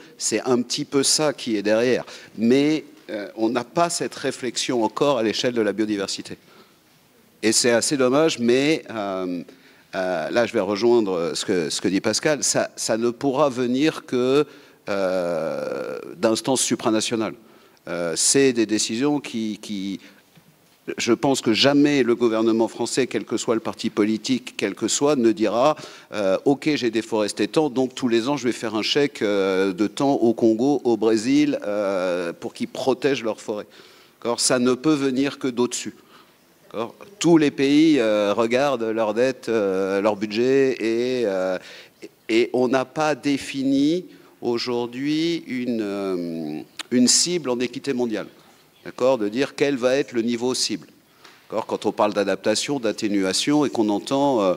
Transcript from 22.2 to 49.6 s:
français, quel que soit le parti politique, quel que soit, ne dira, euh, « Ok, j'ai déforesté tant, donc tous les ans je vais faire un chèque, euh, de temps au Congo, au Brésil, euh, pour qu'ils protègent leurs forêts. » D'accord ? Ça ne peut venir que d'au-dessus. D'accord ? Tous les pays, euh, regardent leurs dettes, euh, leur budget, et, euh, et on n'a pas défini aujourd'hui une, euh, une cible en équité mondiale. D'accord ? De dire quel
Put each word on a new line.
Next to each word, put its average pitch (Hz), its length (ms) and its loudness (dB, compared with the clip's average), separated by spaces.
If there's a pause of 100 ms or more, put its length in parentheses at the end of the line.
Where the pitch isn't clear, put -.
français, 120 380 -2
quel 107 180 -6
que 120 120 -4
soit 117 180 -2
le 110 60 -2
parti 107 300 -6
politique, 110 680 -2
quel 98 180 -2
que 113 140 -2
soit, 143 280 2
ne 113 140 4
dira, 110 460 2 (380)
euh, « 95 300 2
Ok, 143 300 2
j'ai 120 160 0
déforesté 107 560 -2
tant, 156 220 0
donc 127 260 -2
tous 127 140 -2
les 113 200 0
ans 147 80 0
je 120 80 -6
vais 120 80 0
faire 110 220 -6
un 107 80 -2
chèque, 143 380 0
euh, 98 520 2
de 101 160 0
temps - 260 0
au 113 180 4
Congo, 117 520 2
au 120 120 4
Brésil, 113 720 2
euh, 92 640 -2
pour - 220 -12
qu'ils 117 140 -6
protègent 127 560 -2
leurs 110 160 -6
forêts. » 104 260 -8 (560)
D'accord ? 117 180 -2
Ça 131 180 2
ne 123 160 4
peut 151 200 2
venir 139 440 0
que 143 100 -4
d'au-dessus. 120 460 -2 (800)
D'accord ? 110 220 -8 (260)
Tous 165 180 6
les 143 140 4
pays, 143 480 4
euh, 104 340 2
regardent 120 500 0
leurs 110 300 0
dettes, 127 340 0
euh, 98 520 0
leur 104 160 2
budget, 123 640 2
et, 120 460 -2
euh, 92 320 0 (680)
et 113 240 2
on 127 140 2
n'a 131 180 0
pas 151 300 -2
défini 139 920 -2 (340)
aujourd'hui 127 1080 -4
une, 123 340 -4
euh, 87 800 -4 (300)
une 123 160 4
cible 156 440 0
en 123 100 -2
équité 127 320 -6
mondiale. 117 340 -4 (580)
D'accord ? 123 320 0
De 104 120 -2
dire 131 260 -4
quel 143 220 0